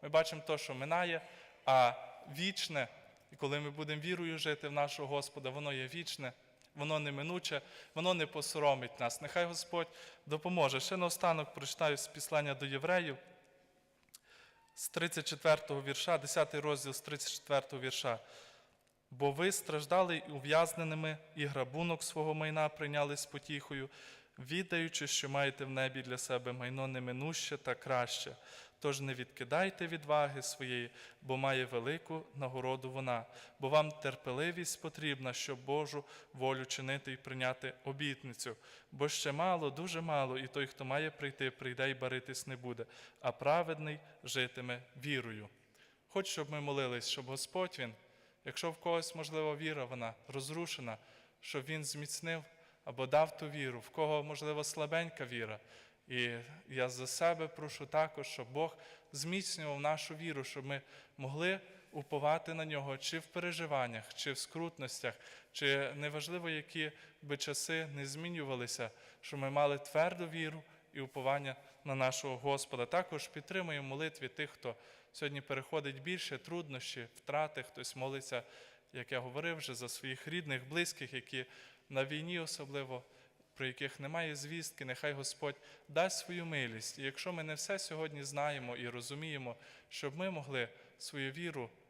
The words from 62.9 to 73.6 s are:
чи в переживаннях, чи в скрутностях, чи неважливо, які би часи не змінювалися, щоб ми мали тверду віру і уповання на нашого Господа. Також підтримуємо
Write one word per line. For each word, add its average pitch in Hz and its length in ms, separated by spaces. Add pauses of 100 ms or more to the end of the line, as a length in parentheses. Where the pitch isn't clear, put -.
чи - 200
в 160 80
переживаннях, 147 880
чи - 180
в 127 60
скрутностях, 156 760 (380)
чи 139 420
неважливо, 151 560
які 151 420 (300)
би 143 140
часи 160 500
не 143 200
змінювалися, 135 840 (300)
щоб 143 200
ми 135 100
мали 143 280
тверду 170 500
віру 156 340 (300)
і 143 80
уповання 135 560 (280)
на 139 100
нашого 131 420
Господа. 135 500
Також 170 420
підтримуємо 151 580